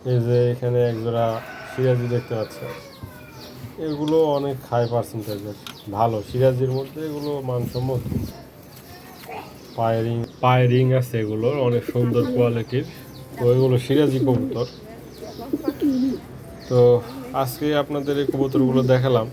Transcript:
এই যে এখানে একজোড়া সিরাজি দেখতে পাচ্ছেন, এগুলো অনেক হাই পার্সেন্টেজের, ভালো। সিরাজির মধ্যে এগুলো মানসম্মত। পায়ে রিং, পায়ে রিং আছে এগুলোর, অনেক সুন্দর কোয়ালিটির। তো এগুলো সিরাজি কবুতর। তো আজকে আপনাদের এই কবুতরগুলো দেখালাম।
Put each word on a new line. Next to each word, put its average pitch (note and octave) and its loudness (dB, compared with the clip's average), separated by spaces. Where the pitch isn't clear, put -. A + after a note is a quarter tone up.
এই B2+ 2
যে A#2+ 4
এখানে B2 2
একজোড়া A#2 0
সিরাজি B2+ 2
দেখতে A#2+ -2
পাচ্ছেন, - -6
এগুলো D3+ 2
অনেক C#3 0
হাই A#2+ 2
পার্সেন্টেজের, G#2 -4
ভালো। A2 0
সিরাজির B2+ 4
মধ্যে C3+ -6
এগুলো D3 -6
মানসম্মত। B2 -2
পায়ে A2+ 2
রিং, A#2 -2
পায়ে B2+ 6
রিং B2+ 4
আছে B2 0
এগুলোর, A2 0
অনেক A#2+ 2
সুন্দর A#2+ 2
কোয়ালিটির। A#2+ 0
তো A#2+ 4
এগুলো B2+ 4
সিরাজি C3+ 4
কবুতর। B2 0
তো B2 6
আজকে C3+ 0
আপনাদের C#3+ 0
এই C#3+ 2
কবুতরগুলো C3 2
দেখালাম। B2+ 4